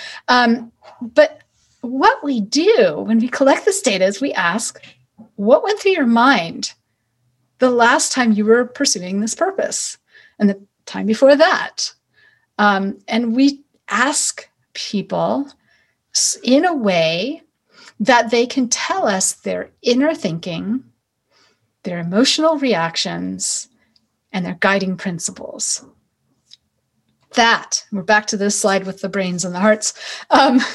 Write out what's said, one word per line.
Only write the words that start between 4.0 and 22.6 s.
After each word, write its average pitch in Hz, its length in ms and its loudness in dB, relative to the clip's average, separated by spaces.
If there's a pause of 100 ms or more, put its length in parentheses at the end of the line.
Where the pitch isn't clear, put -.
is 196 140 -2
we 277 140 -4
ask, 185 480 -4 (540)
"What 220 280 4
went 415 160 -2
through 392 120 2
your 320 140 0
mind 233 680 2 (840)
the 254 100 4
last 247 420 2
time 233 220 2
you 208 120 0
were 233 200 4
pursuing 196 540 -4
this 226 160 -4
purpose - 640 -4 (420)
and 208 100 2
the 196 100 -4 (260)
time 190 200 -8
before 269 300 4
that?" - 580 0 (640)
Um, 196 400 0 (100)
and 226 280 -2
we 277 260 2 (280)
ask - 600 -4 (240)
people 196 760 -4 (640)
s-, - 300 -2
in 277 220 4
a 349 80 0
way 190 680 -2 (560)
that 233 320 4
they 240 140 2
can 247 240 -2
tell 359 380 -2
us 190 260 -2
their - 380 -8 (100)
inner 262 320 0
thinking, 185 680 -6 (1000)
their 175 160 -6
emotional 269 580 2
reactions, 180 1120 -4 (640)